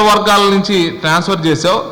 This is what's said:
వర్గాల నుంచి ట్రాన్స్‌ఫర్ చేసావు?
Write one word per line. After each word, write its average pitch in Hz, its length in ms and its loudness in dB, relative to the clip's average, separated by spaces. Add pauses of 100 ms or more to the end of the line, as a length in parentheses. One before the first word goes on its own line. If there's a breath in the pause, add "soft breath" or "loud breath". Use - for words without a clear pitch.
(120)
వర్గాల 208 320 2 (120)
నుంచి 196 220 0 (240)
ట్రాన్స్‌ఫర్ 170 460 -2
చేసావు? 175 320 0 (120)